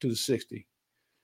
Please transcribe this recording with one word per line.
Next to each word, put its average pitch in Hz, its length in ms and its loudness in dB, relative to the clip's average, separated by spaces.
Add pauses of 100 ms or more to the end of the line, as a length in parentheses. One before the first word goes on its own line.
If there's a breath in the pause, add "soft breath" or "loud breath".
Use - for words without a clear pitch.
to 135 80 2
the 113 60 2
sixty 117 520 -2 (580)